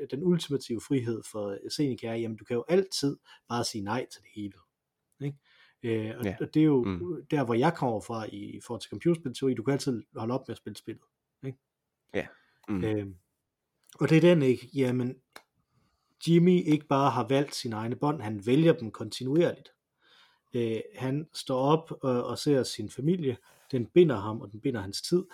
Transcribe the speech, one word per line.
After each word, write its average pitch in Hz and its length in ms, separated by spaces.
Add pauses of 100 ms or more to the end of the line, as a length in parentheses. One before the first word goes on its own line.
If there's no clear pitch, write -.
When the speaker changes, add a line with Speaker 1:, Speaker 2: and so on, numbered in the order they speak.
(120)
Speaker 1:
den 143 120
ultimative 143 580
frihed 117 400 (100)
for 101 260 (120)
Seneca 127 380
er, 113 80
jamen, 113 220
du - 80
kan 123 100
jo 120 120
altid 170 500 (320)
bare 117 140
sige 110 200
nej 104 280
til - 100
det - 140
hele, 101 180 (680)
ikke? 143 160 (460)
Øh, 110 340
og, 120 80
Speaker 2:
Ja. 92 160
Speaker 1:
og - 120
det 151 60
er 156 60
jo 139 180
Speaker 2:
Mm. 87 480
Speaker 1:
der, 143 140
hvor 117 80
jeg 135 240
kommer 117 240
fra 110 240
i, 104 120 (200)
i - 100
forhold 110 140
til - 80
computerspilteori. 135 640
Du 113 100
kan 135 80
altid 131 320 (120)
holde 113 180
op 131 140
med 117 60
at - 40
spille 107 200
spillet, - 260 (420)
ikke? 135 120 (560)
Speaker 2:
Ja. 95 140 (420)
Mm. 95 140
Speaker 1:
Øhm, 104 320 (840)
og 139 100
det 160 80
er 156 40
den, 170 200
ikke? 127 340
Jamen, 127 400 (1120)
Jimmy 170 380
ikke 151 220
bare 139 240
har 117 160
valgt 139 280
sine 113 200
egne 113 200
bånd, 147 260
han 107 240
vælger 156 280
dem 110 180
kontinuerligt. 127 800 (840)
Øh, 113 260 (180)
han 135 360
står - 260
op 156 320 (100)
og, 123 220
og 120 140
ser 139 260
sin 104 260
familie, 143 480 (340)
den 120 160
binder 170 280
ham, 107 260
og 104 100
den 104 100
binder 120 200
hans 95 200
tid, 180 220 (100)